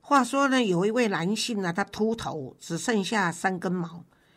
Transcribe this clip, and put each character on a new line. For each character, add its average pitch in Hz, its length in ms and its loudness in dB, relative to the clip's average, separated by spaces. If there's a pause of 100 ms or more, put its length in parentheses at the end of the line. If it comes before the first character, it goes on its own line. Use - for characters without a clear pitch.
话 277 220 4
说 277 260 2
呢， 254 120 4
有 185 240 2
一 220 60 2
位 233 160 2
男 185 280 0
性 214 260 -2
呢， 175 100 -2
他 196 140 -2
秃 214 280 -2
头， 139 460 -8
只 170 180 -8
剩 208 260 0
下 185 280 0
三 185 260 -2
根 180 140 -4
毛， 170 320 -6 (340)